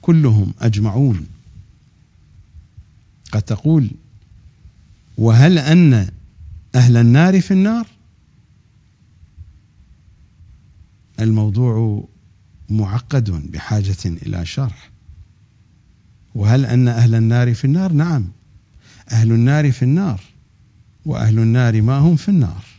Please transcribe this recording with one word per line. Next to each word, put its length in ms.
كلهم 580
أجمعون". 640
قد 100
تقول: 480
"وهل 400
أن 520
أهل 220
النار 440
في 100
النار؟" 360
الموضوع 840
معقد 600
بحاجة 760
إلى 400
شرح. 440
وهل 320
أن 220
أهل 260
النار 400
في 100
النار؟ 280
نعم، 360
أهل 220
النار 400
في 100
النار، 380
وأهل 340
النار 440
ما 160
هم 180
في 120
النار. 360